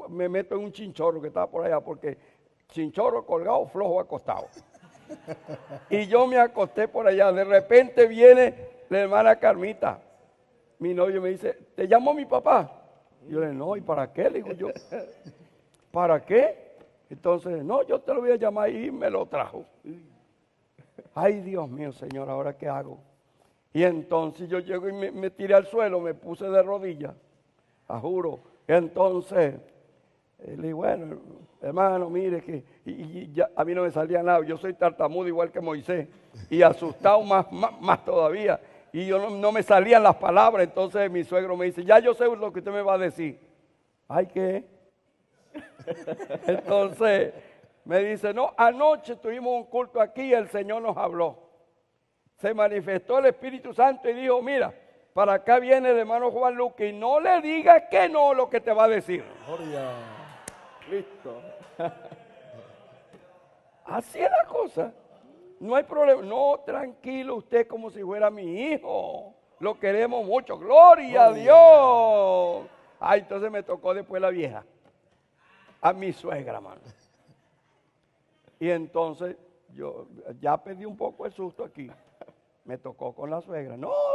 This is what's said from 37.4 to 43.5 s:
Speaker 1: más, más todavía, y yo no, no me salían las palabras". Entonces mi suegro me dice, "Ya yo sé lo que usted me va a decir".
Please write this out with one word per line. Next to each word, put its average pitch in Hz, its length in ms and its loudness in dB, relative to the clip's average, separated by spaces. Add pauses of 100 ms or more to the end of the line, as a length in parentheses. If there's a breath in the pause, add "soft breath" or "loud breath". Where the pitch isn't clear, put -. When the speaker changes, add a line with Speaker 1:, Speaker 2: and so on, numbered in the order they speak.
Speaker 1:
más, 214 300 -6
más 185 240 0
todavía, 185 540 0 (320 loud breath)
y 175 160 -8
yo 190 120 0
no, 202 100 -6
no 202 220 -2
me 220 120 -2
salían 214 400 6
las 190 120 6
palabras". 196 520 2
Entonces 190 440 -4
mi 175 120 -6
suegro 180 320 -4
me 180 100 -6
dice, 175 200 -8
"Ya 214 140 8
yo 233 140 2
sé 240 120 -2
lo 220 260 -4
que 175 80 -12
usted 202 120 -10
me 202 100 -4
va 196 140 0
a - 20 -2
decir". 165 420 -6 (680)